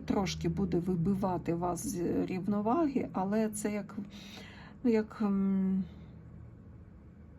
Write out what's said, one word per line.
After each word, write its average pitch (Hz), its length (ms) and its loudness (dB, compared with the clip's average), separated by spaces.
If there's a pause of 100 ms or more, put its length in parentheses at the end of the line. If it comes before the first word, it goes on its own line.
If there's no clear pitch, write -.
трошки 175 420 2
буде 175 300 2
вибивати 180 760 2
вас 175 320 -2
з 175 400 0
рівноваги, 208 880 2
але 208 360 2
це 208 240 -2
як, 202 240 -6 (880)
ну, 240 60 6
як, 220 300 4
ем, 196 640 4 (1500)